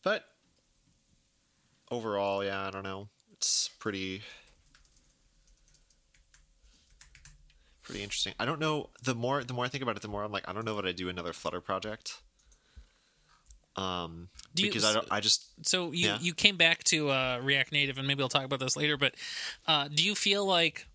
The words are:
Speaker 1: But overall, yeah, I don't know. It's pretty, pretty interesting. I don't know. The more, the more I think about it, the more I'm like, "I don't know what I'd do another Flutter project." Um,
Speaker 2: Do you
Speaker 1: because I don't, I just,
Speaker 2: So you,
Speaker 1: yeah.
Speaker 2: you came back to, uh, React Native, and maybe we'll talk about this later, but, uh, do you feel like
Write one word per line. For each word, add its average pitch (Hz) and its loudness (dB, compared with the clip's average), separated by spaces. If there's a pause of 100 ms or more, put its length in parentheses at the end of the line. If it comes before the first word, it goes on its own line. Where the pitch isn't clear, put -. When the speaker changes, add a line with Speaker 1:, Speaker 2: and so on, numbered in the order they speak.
Speaker 1:
But 196 0 (1700)
overall, 101 0
yeah, 98 -2
I 95 -6
don't 98 -8
know. 98 -8 (240)
It's - -2 (100)
pretty, 95 -4 (3500)
pretty - -8
interesting. 101 -4
I 107 2
don't 147 -2
know. 156 0 (140)
The 127 0
more, 127 0
the 123 -8
more 120 -2
I - -2
think 131 -4
about 117 0
it, 101 -10
the 107 -8
more 104 -2
I'm 107 -4
like, 98 -4
"I 92 -6
don't 110 -4
know 110 -2
what 101 -4
I'd 90 0
do 90 -4
another 87 -6
Flutter 87 -4
project." 104 -6 (1500)
Um, 87 -6 (240)
Speaker 2:
Do 170 0
you 214 2
Speaker 1:
because 110 0
I 107 6
don't, 110 2
I 104 2
just, - 0
Speaker 2:
So 175 0
you, 170 2
Speaker 1:
yeah. 101 2
Speaker 2:
you 175 -2
came 202 6
back 165 4
to, 151 4
uh, 131 2
React 139 2
Native, 139 2
and 135 -2
maybe 139 2
we'll 131 2
talk 135 2
about 135 -2
this 131 0
later, 147 2
but, 139 2 (520)
uh, 147 4
do 147 0
you 196 2
feel 202 2
like 170 2